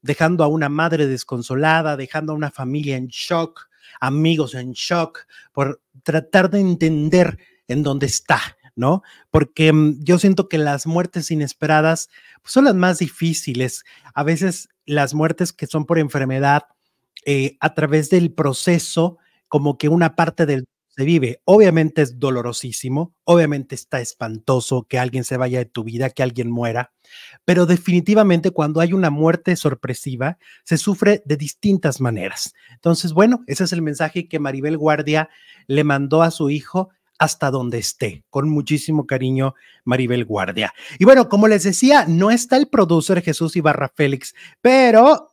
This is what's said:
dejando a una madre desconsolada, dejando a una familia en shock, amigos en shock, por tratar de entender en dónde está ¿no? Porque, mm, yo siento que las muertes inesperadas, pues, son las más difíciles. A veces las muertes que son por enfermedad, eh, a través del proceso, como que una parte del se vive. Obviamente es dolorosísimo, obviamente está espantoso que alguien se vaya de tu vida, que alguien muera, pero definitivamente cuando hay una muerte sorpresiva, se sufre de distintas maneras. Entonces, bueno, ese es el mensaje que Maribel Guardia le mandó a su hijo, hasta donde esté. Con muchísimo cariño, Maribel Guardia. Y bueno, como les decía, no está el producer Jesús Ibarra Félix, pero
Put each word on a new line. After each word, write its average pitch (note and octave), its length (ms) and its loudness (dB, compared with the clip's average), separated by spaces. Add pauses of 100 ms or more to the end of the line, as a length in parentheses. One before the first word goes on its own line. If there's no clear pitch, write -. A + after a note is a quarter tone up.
dejando E3 400 0
a D3 40 2
una D3+ 220 -2
madre D#3 380 -2
desconsolada, C#3+ 880 -2
dejando D#3 360 -8
a - 20 -6
una D3+ 160 -6
familia C#3 440 -6
en B2+ 120 -8
shock, - 640 -6 (300)
amigos D3 540 0
en B2+ 200 -10
shock, E3+ 480 -4 (300)
por C#3 300 -4 (220)
tratar D#3+ 480 0
de G3+ 80 0
entender E3 800 0 (280)
en C3 140 -4
dónde C#3 240 -2
está - 340 -2 (400)
¿no? D3+ 240 0 (260)
Porque, D#3 440 2
mm, D3+ 300 2
yo F3 140 4
siento G3 320 2
que E3 80 -4
las D3 300 -2
muertes E3+ 440 -4
inesperadas, D#3 760 0 (320)
pues, - 120 -16
son C#4 120 4
las A3 100 4
más F3+ 240 2
difíciles. C#3 840 -4 (300)
A C#3+ 100 -4
veces E3 460 -2 (160)
las D3 280 0
muertes D#3+ 400 -2
que - 140 -10
son D3+ 180 -4
por E3 140 0
enfermedad, C#3 640 0 (640)
eh, C#3+ 340 -2
a D3+ 160 0
través D3+ 340 0
del F3 240 2
proceso, E3 840 -2 (320)
como C#3+ 280 0
que D3+ 120 -2
una E3 260 0
parte E3 300 0
del C3+ 200 -2 (340)
se C3+ 60 -2
vive. C3+ 400 0
Obviamente E3 560 4
es B2 180 -2
dolorosísimo, C3 920 -6 (100)
obviamente D3 500 2
está B2+ 280 -8
espantoso A#2+ 800 -4
que B2+ 160 -6
alguien B2 240 -4
se C3 140 -6
vaya B2+ 220 -2
de A#2+ 60 -6
tu A2+ 200 -10
vida, A#2+ 240 -6
que C3 140 -4
alguien A#2+ 280 -4
muera, A#2+ 400 -4 (540)
pero F3+ 200 4
definitivamente F3+ 840 2
cuando D3+ 300 -2
hay E3+ 100 0
una F#3 180 0
muerte E3 460 0
sorpresiva, C3 840 -6 (280)
se E3 120 -2
sufre G3+ 480 0
de C#3+ 120 -2
distintas D#3 640 -2
maneras. G2+ 520 -6 (200)
Entonces, E3+ 400 -2
bueno, A#3 340 4
ese C#3 160 -4
es E3+ 80 -4
el E3+ 100 -4
mensaje D#3 460 -4
que D#3+ 120 -6
Maribel C#3+ 380 -6
Guardia D3+ 520 0 (380)
le D3 180 0
mandó C#3+ 360 2
a E3 100 2
su D3 180 -2
hijo, F3+ 400 -4 (300)
hasta D3 320 -2
donde B2 260 -4
esté. G2+ 520 -8
Con C#3+ 200 -2
muchísimo D3+ 560 -2
cariño, C3 480 -2 (300)
Maribel B2 420 -2
Guardia. G2 480 -6 (240)
Y F#3 80 4
bueno, C4 240 8
como G#3 180 4
les G#3 160 4
decía, B3+ 440 4
no F3+ 240 2
está A#3+ 260 0
el C#4+ 100 2
producer F3 540 2
Jesús E3 340 -4
Ibarra D3 380 0
Félix, C#3 400 -4 (280)
pero B3+ 720 6